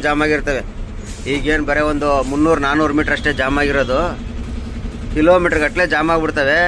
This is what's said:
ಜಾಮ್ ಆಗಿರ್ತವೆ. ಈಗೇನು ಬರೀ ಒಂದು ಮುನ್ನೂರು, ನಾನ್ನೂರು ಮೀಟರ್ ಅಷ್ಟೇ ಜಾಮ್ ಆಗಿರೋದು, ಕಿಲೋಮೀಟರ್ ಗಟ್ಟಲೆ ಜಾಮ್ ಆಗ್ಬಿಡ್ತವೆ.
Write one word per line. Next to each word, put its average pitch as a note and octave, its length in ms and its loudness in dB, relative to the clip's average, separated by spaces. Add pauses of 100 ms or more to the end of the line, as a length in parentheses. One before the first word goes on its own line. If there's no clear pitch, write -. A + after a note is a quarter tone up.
ಜಾಮ್ D3 180 2
ಆಗಿರ್ತವೆ. C#3+ 380 0 (720)
ಈಗೇನು D3 360 0
ಬರೀ C#3+ 220 2
ಒಂದು D3 180 0 (220)
ಮುನ್ನೂರು, D3+ 360 2
ನಾನ್ನೂರು D3 320 2
ಮೀಟರ್ D3 180 0
ಅಷ್ಟೇ D3 240 0
ಜಾಮ್ C3+ 220 0
ಆಗಿರೋದು, C3+ 360 0 (1160)
ಕಿಲೋಮೀಟರ್ E3 500 4
ಗಟ್ಟಲೆ F3 280 0
ಜಾಮ್ D#3 220 0
ಆಗ್ಬಿಡ್ತವೆ. D3+ 540 0